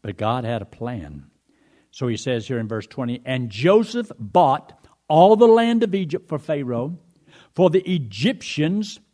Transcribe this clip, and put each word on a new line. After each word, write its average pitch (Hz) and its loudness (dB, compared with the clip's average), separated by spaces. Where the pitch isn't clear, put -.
But 101 -10
God 117 -4
had 113 -6
a 98 -12
plan. 78 -12
So - -8
he 110 -4
says 120 -6
here 123 -4
in 110 -6
verse 107 -8
twenty, 120 -8
"And 127 -6
Joseph 208 0
bought 147 0
all 175 8
the 226 6
land 233 4
of 190 -2
Egypt 175 -6
for 151 -6
Pharaoh, 143 -6
for 180 4
the 180 0
Egyptians" 170 -4